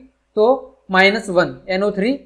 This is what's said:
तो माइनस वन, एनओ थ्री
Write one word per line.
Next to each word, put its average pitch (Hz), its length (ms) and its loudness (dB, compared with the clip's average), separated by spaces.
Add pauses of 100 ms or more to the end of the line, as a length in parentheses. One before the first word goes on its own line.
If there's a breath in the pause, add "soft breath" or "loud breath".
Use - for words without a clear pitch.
(380)
तो 247 540 0
माइनस 196 380 2
वन, 170 280 0 (120)
एनओ 196 220 -2
थ्री 220 340 -4